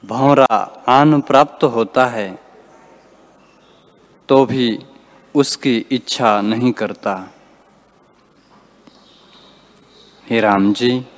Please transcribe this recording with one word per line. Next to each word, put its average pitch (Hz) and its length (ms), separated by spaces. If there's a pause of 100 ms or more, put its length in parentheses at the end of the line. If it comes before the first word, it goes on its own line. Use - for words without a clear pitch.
भंवरा 131 840
आन 143 320
प्राप्त 139 440
होता 120 420
है, 104 320 (1900)
तो 135 180
भी 120 320 (560)
उसकी 135 560
इच्छा 117 500
नहीं 113 320
करता, 98 580 (3000)
हे 113 100
राम 101 320
जी 123 340 (120)